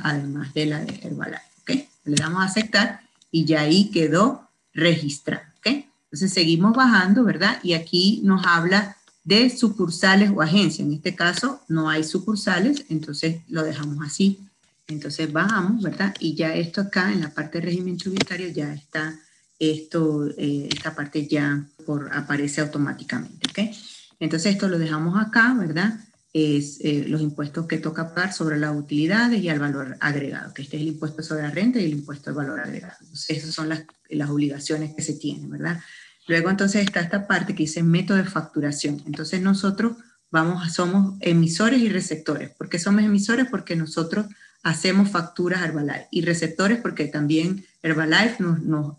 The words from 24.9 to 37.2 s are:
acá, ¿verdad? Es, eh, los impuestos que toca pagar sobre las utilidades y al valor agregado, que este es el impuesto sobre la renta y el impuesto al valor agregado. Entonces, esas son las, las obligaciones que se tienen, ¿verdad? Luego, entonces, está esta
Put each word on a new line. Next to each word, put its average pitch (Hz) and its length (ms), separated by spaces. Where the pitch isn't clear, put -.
acá, 233 360
¿verdad? 185 440
Es, 147 480
eh, 147 260
los 156 140
impuestos 147 440
que - 140
toca 165 340
pagar 185 180
sobre 156 280
las 151 160
utilidades 175 640
y 170 80
al 151 100
valor 139 400
agregado, 143 540
que 135 80
este 147 160
es 151 60
el 160 60
impuesto 151 340
sobre 151 200
la 147 60
renta 220 300
y 180 60
el 151 80
impuesto 143 360
al 143 60
valor 139 240
agregado. - 420
Entonces, - 360
esas 156 180
son 156 140
las, 160 160
las 147 200
obligaciones 147 640
que - 80
se 151 120
tienen, 143 360
¿verdad? 165 300
Luego, 165 240
entonces, 196 340
está 190 140
esta 196 260